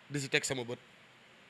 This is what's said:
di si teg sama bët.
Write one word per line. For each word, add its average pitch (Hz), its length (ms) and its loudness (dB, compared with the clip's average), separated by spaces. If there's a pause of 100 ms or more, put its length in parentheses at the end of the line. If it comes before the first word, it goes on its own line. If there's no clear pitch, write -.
(100)
di 143 100 2
si 135 80 0
teg 147 160 6
sama 131 200 2
bët. 117 140 -4 (720)